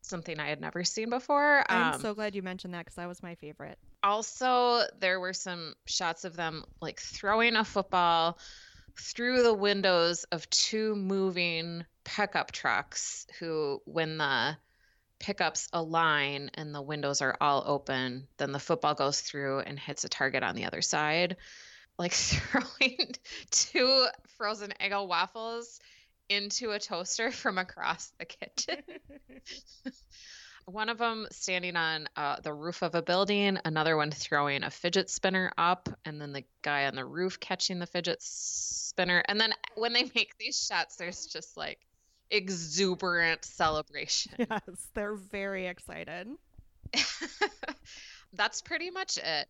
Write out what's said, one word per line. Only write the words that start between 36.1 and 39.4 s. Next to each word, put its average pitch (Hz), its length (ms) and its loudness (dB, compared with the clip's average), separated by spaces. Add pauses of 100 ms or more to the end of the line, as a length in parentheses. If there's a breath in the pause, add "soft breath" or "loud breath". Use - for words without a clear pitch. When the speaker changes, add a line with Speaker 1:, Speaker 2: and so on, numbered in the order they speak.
Speaker 1:
then 143 120 -8
the 139 120 -8 (160)
guy 143 240 2
on 135 100 0
the 131 100 -6
roof 175 340 -4
catching 185 400 -2
the 175 80 -6
fidget 175 340 -2
s-, - 680 -6
spinner. 180 380 2
And 208 140 0